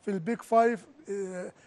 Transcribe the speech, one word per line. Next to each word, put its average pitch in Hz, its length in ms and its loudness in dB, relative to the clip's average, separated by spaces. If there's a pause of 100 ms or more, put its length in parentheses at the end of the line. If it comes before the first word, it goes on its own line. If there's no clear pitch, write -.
في 214 60 -2
البيج 196 300 -4
فايف، 233 440 4 (240)
آه، 185 420 -6 (160)